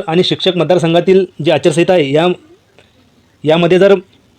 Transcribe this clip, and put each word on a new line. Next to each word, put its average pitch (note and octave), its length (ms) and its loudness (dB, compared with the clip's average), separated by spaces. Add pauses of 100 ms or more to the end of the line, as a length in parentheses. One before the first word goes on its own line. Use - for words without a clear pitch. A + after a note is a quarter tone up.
आणि E3+ 160 -2
शिक्षक F3+ 340 -4
मतदारसंघातील E3+ 680 0 (200)
जी E3+ 60 0
आचारसंहिता E3 420 0
आहे C#3+ 200 0
या, D#3+ 140 0 (1160)
यामध्ये E3+ 360 2
जर G3 120 4 (480)